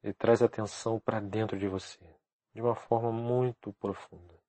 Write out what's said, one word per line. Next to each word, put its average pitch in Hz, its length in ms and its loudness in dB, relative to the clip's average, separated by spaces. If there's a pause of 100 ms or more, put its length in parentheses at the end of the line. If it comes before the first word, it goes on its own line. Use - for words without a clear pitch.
e 104 80 -6
traz 113 300 4
a 120 60 6
atenção 110 520 -2
para 110 220 -2
dentro 104 360 -2
de 98 80 -2
você, - 400 -6 (480)
de 113 80 -10
uma 117 140 2
forma 117 340 0
muito 117 640 -2
profunda. 90 680 -10 (120)